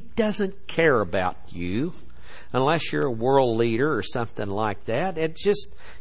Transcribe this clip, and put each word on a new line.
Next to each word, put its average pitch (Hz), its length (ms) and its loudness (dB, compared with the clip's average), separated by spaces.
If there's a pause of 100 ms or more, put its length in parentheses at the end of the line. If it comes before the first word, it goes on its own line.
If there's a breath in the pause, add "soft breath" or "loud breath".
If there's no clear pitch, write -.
(160)
doesn't 208 500 -2
care 147 340 4
about 90 360 0 (140)
you 95 420 -2 (600 loud breath)
unless 143 400 2
you're 151 140 0
a 131 40 0
world 120 480 4
leader 117 360 2
or 104 80 0
something 117 460 -4
like 101 380 -2
that. 160 320 -2
It's 160 240 -4
just, 202 260 2 (320 loud breath)